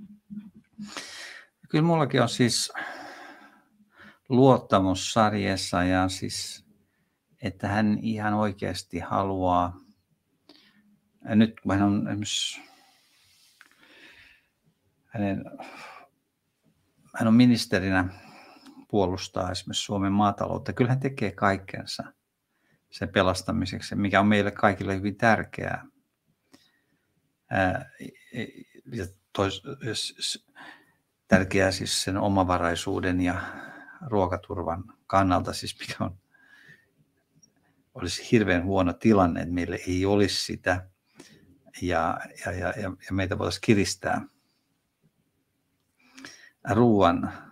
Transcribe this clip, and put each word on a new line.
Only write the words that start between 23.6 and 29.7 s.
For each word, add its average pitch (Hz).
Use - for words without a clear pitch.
mikä 98
on 101
meille 104
kaikille 98
hyvin 101
tärkeää. 98
Ää, 92
ja 110
tois-, 98